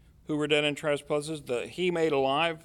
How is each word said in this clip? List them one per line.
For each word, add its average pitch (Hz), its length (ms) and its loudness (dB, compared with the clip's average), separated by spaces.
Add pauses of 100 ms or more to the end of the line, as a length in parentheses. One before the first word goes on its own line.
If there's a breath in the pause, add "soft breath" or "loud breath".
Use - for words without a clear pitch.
(260 soft breath)
who 156 100 -2
were 147 120 0
dead 147 160 4
in 147 100 0
trespasses." 147 680 -4
The 120 260 -4
"he 175 240 -2
made 165 180 2
alive" 147 540 2